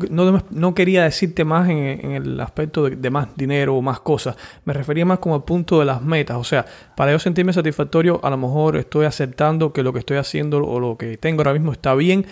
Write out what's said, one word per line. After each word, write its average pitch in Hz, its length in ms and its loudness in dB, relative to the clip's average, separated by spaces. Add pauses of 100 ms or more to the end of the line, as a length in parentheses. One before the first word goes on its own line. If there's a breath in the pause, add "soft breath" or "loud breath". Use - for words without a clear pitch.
no, 180 400 2
no 170 240 0
quería 180 300 4
decirte 165 400 0
más 165 260 2
en, 160 80 2
en 139 360 -4
el 135 260 -6
aspecto 151 460 -2
de, 131 100 -2
de 131 160 -4
más 135 240 -2
dinero 139 400 0
o 127 80 0
más 131 160 -4
cosas. 143 360 -2 (300 loud breath)
Me 147 80 -4
refería 147 320 -2
más 180 140 2
como 165 160 0
al 139 80 -2
punto 170 340 0
de 151 80 4
las 131 160 -2
metas. 147 360 -2
O 120 60 -4
sea, 131 220 0 (300 loud breath)
para 143 160 2
yo 156 80 2
sentirme 180 340 0
satisfactorio, 165 680 0
a 139 80 0
lo 135 60 -2
mejor 151 400 0
estoy 151 280 0
aceptando 151 680 0
que 139 100 0
lo 127 100 0
que 131 60 -6
estoy 139 180 -2
haciendo 147 400 -2
o 123 220 -2
lo 120 180 -2
que 113 200 -8
tengo 160 240 0
ahora 143 120 2
mismo 151 180 0
está 131 220 0
bien. 180 380 4